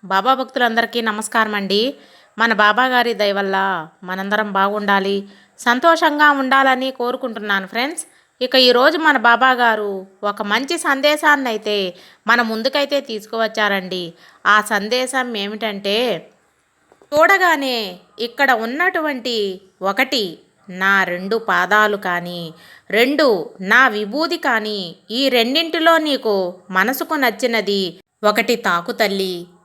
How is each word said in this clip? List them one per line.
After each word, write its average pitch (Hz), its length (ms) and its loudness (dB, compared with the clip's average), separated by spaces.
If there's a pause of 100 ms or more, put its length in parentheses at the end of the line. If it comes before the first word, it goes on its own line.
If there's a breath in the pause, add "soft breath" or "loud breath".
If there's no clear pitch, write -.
బాబా 190 300 0
భక్తులందరికీ 233 640 -2
నమస్కారం 220 540 -2
అండి. 208 400 -2 (440 soft breath)
మన 226 140 2
బాబా 208 340 4
గారి 240 280 2
దయ 202 180 0
వల్ల 190 560 -2 (160)
మనందరం 196 480 -4
బాగుండాలి, 202 760 0 (300 loud breath)
సంతోషంగా 294 720 4
ఉండాలని 262 600 2
కోరుకుంటున్నాను 226 760 -4
ఫ్రెండ్స్. 262 400 -6 (360 soft breath)
ఇక 254 120 -4
ఈరోజు 262 440 4
మన 302 200 4
బాబా 233 340 4
గారు 214 540 0 (180)
ఒక 208 180 -4
మంచి 254 360 -2
సందేశాన్ని 294 720 2
అయితే 208 460 -2 (320 loud breath)
మన 240 160 4
ముందుకైతే 269 580 -2
తీసుకువచ్చారండి. 202 1120 -4 (320 soft breath)
ఆ 208 140 6
సందేశం 240 760 -2
ఏమిటంటే, 202 960 -4 (840)
"చూడగానే 294 840 2 (220)
ఇక్కడ 254 340 0
ఉన్నటువంటి 247 1080 -2 (220)
ఒకటి 202 560 -2 (300)
నా 190 360 2
రెండు 185 320 -4
పాదాలు 208 600 2
కానీ, 175 580 -6 (360 loud breath)
రెండు 247 600 2 (100)
నా 226 280 4
విభూది 233 480 -4
కానీ, 214 600 -4 (140)
ఈ 262 180 0
రెండింటిలో 320 680 2
నీకు 214 560 -2 (160)
మనసుకు 233 440 0
నచ్చినది 214 840 -2 (260)
ఒకటి 208 320 2
తాకు 180 360 -2
తల్లి. 190 540 -4 (180)